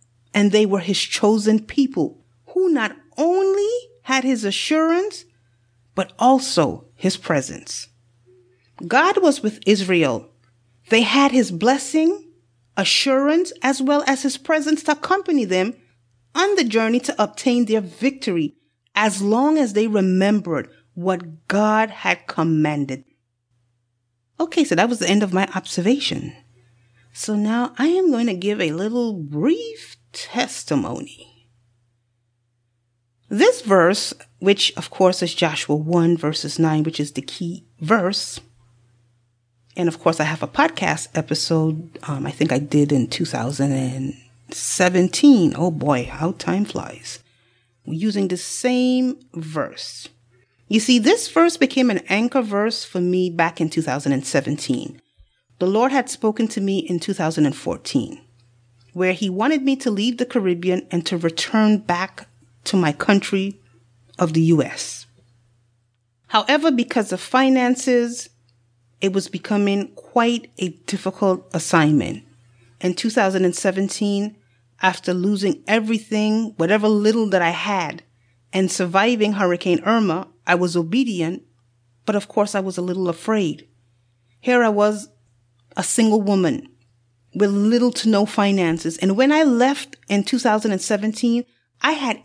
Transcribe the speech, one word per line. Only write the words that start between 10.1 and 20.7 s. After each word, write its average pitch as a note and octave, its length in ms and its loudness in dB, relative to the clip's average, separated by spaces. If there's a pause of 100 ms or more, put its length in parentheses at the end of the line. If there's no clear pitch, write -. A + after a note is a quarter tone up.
They A3+ 140 4
had C#4 280 4
his A3 220 2
blessing, C#4 800 0 (440)
assurance, C#4 760 2 (100)
as C4+ 180 0
well C#4+ 280 2
as C4+ 140 0
his C4+ 140 -2
presence D4+ 480 0
to D4+ 80 2
accompany D#4 520 0
them F#3 320 0 (580)
on G4 220 2
the E4 80 2
journey A3+ 360 0
to B3 220 -2
obtain A#3+ 440 0
their G#3+ 160 0
victory, F#3 720 -4 (400)
as G3+ 260 0
long C4 360 2
as A#3 160 0
they G#3+ 120 2
remembered F#3+ 840 0 (260)